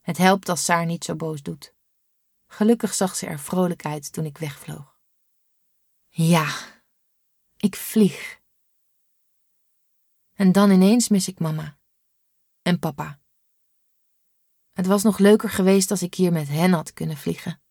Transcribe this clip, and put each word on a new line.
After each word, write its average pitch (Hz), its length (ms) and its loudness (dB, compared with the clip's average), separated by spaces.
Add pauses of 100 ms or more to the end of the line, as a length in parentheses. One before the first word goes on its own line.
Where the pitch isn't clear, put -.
Het 165 160 -8
helpt 185 320 2
als 170 160 -4
Saar 170 200 0
niet 165 180 -6
zo 170 120 -6
boos 160 260 -8
doet. - 340 -14 (720)
Gelukkig 226 460 0
zag 185 220 -2
ze - 100 -8
er 151 140 -10
vrolijk 180 460 -4
uit 151 280 -10
toen 160 120 -6
ik 143 120 -12
wegvloog. 147 640 -14 (1080)
Ja, 160 420 0 (1080)
ik 196 180 -2
vlieg. - 680 -2 (1900)
En 190 180 4
dan 202 200 4
ineens 196 380 4
mis 196 180 0
ik 185 120 -14
mama 156 400 -8 (840)
en 175 180 0
papa. 147 400 -10 (1500)
Het 180 140 -6
was 196 180 2
nog 214 140 2
leuker 208 320 6
geweest 190 420 2
als 196 100 -2
ik 175 120 -8
hier 180 180 2
met 156 160 -2
hen 160 240 0
had 160 220 -2
kunnen 160 240 -8
vliegen. - 540 -8